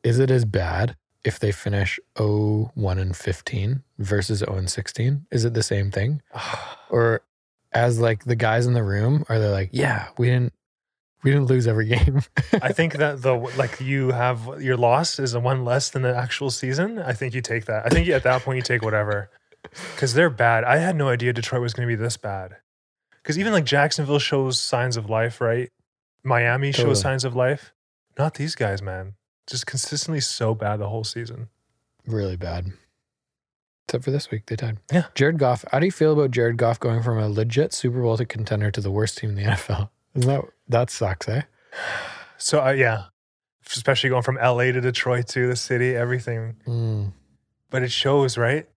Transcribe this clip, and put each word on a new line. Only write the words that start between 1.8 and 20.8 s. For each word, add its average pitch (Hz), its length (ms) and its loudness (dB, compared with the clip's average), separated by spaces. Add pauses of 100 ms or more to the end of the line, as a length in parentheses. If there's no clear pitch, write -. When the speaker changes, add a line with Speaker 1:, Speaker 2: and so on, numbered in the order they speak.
Speaker 1:
oh 107 580 0
one 95 240 0
and 92 160 -2
fifteen 104 680 -4 (140)
versus 101 500 0
oh 101 80 -4
and 92 140 -2
sixteen? 135 640 -2
Is 113 140 2
it 117 80 0
the 110 100 0
same 101 280 0
thing? 123 300 -2 (120)
Speaker 2:
<sighs> - 80 -10 (480)
Speaker 1:
Or 117 320 2 (520)
as, 120 260 2
like, 113 240 2
the 120 140 0
guys 117 280 2
in 123 60 2
the 120 120 2
room, 110 440 2
are 113 120 0
they 107 100 2
like, 98 240 0
"Yeah, - 340 0 (100)
we 120 100 2
didn't, 123 260 2 (680)
we 139 100 4
didn't 139 160 4
lose 123 200 4
every 110 200 2
<laughs> - 20 -4
game"? 131 320 4 (400)
Speaker 2:
I - 100 0
think 165 220 0
that 147 280 -2
the, 131 120 2 (240)
like, 127 240 -2
you 135 300 0
have, 123 500 -2
your 127 160 2
loss 123 420 4
is 123 140 -2
a 120 80 0
one 127 240 0
less 127 240 0
than 131 140 -4
the 123 120 0
actual 123 340 -4
season. 156 480 -2
I 143 140 -4
think 120 220 -4
you 123 80 -4
take 113 240 -4
that. 107 200 -4
I 120 40 2
think 170 180 4
at 139 160 2
that 127 200 2
point 131 120 -4
you 127 60 -2
take 120 220 0
whatever. 104 460 -2 (680)
'Cause 127 160 0
they're 160 160 6
bad. 117 340 2
I 127 140 4
had 170 180 0